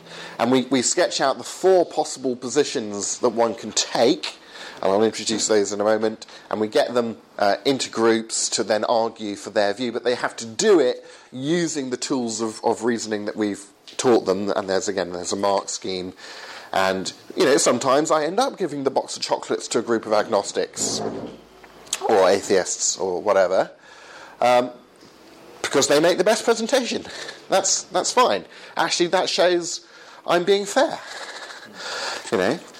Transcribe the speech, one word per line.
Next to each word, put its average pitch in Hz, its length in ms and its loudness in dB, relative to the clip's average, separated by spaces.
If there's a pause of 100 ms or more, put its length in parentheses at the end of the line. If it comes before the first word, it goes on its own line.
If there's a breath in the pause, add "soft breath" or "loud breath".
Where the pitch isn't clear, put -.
(380 loud breath)
And 120 140 2
we, 127 140 4
we 127 180 0
sketch - 360 0
out 135 200 0
the 120 40 -10
four 185 420 4
possible 135 500 -4
positions 117 840 -2
that 123 100 2
one 113 260 0
can 107 160 -10
take, - 680 0 (440 loud breath)
and 95 100 2
I'll 104 120 4
introduce 107 440 0
those 101 240 2
in 101 80 -4
a 104 60 0
moment, 110 400 0 (260 loud breath)
and 101 80 -2
we 107 80 0
get 127 260 0
them, 117 240 -2 (220)
uh, 101 240 4
into 139 260 0
groups 113 600 0
to - 140 -2
then 107 200 0
argue 110 540 -2
for - 120 -14
their 101 240 2
view, 120 200 -6
but 117 100 -6
they 120 120 0
have - 200 -6
to 117 100 -12
do 165 360 4
it 123 240 -2 (260 loud breath)
using 147 580 -2
the 120 80 -4
tools 117 440 -4
of, 110 200 -4
of 107 220 0
reasoning 107 420 -2
that 104 120 -6
we've 104 280 -2 (300)
taught 117 300 4
them, 98 280 0
and 98 160 -2
there's, 95 200 0
again, 90 240 -4
there's 87 180 -8
a 101 60 -2
mark 98 320 0
scheme, 92 420 -8 (640 loud breath)
and, 95 400 0 (240)
you 185 80 4
know, 135 100 6
sometimes 143 560 2
I 156 140 2
end 180 120 -4
up 254 200 0
giving 143 260 -4
the 135 80 0
box - 240 -2
of - 80 -10
chocolates - 460 -4
to 131 100 0
a - 20 2
group 110 240 0
of 107 60 -8
agnostics, 101 880 -2 (1080)
or 95 200 6
atheists, - 680 0
or 90 240 -4
whatever, 98 500 2 (680 loud breath)
um, 123 300 4 (880)
because - 260 2
they 147 140 4
make 170 160 4
the 185 80 2
best 220 180 2
presentation. 226 600 0 (420 loud breath)
That's, - 360 0
that's - 280 -2
fine. 147 320 4 (320 loud breath)
Actually, 170 320 2
that 185 220 0
shows 175 580 0 (400 loud breath)
I'm 175 160 2
being 196 220 2
fair, - 340 0 (1300 loud breath)
you 113 60 2
know. 107 220 0 (200 loud breath)